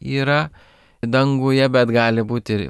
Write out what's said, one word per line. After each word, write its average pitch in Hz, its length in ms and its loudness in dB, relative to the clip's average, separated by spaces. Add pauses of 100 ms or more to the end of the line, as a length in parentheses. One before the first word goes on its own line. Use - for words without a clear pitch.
yra 139 500 -2 (560)
danguje, 135 600 2
bet 123 240 2
gali 117 320 2
būti 110 320 -4
ir 98 140 -4